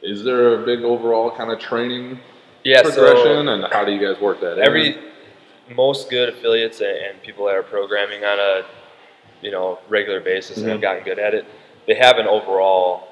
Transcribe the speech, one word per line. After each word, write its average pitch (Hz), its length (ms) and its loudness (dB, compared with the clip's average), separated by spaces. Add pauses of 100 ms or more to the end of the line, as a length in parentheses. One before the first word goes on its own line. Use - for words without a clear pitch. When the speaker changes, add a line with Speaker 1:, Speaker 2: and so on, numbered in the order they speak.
Speaker 1:
is 101 220 -10
there 123 300 2
a 110 40 -4
big 117 240 -2
overall 117 480 0
kinda 113 280 -8
training 123 600 -6 (460)
Speaker 2:
Yeah, 131 180 6
so - 80 6
Speaker 1:
progression, 123 600 6
and 101 160 -2
how 104 180 0
do 101 80 -2
you 101 120 -2
guys 98 160 -4
work 101 200 -2
that 87 180 -4
in? 127 60 2
Speaker 2:
every, 151 320 2 (720)
most 131 420 -2
good 127 180 0
affiliates 113 520 -2
and, 101 180 -4
and 98 240 -12
people 104 240 -8
that 98 80 0
are 95 80 -2
programming 101 640 -6
on 104 140 -2
a, 98 260 0 (760)
you 101 100 -10
know, 92 280 -6 (100)
regular 101 320 -2
basis 92 380 -6
and 110 80 -6
have 110 120 -4
Speaker 1:
Mm-hmm. 104 40 -6
Speaker 2:
gotten 95 220 -4
good 95 160 -8
at 104 140 -2
it, 107 120 -4 (400)
they - 80 2
have 127 240 6
an 110 80 0
overall 95 840 0